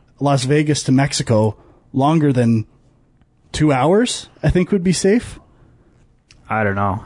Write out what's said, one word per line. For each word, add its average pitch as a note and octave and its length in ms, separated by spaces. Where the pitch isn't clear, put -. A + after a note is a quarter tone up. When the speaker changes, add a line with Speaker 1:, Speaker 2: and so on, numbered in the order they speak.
Speaker 1:
Las C#3 260
Vegas D3 400
to C3+ 80
Mexico A#2+ 640
longer D3 400
than A#2 340
two D3+ 200
hours, E3+ 560
I D3+ 80
think F3+ 220
would G3 100
be F3+ 100
safe. - 460
Speaker 2:
I G#2+ 140
don't G2 120
know. G2+ 320